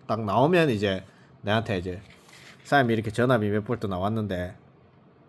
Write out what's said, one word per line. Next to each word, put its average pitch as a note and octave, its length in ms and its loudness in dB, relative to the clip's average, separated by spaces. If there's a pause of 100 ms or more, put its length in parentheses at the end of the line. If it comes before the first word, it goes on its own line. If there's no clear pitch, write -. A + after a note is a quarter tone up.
딱 A2 180 -4
나오면 C#3+ 460 4
이제 G2 340 0 (380)
내한테 G#2+ 360 0
이제 F2+ 220 -8 (640)
"사장님, B2+ 280 4
이렇게 A2 180 -2
전압이 A#2 380 2
몇 G#2 160 -2
볼트 A2 220 -6
나왔는데 F#2+ 680 -4 (720)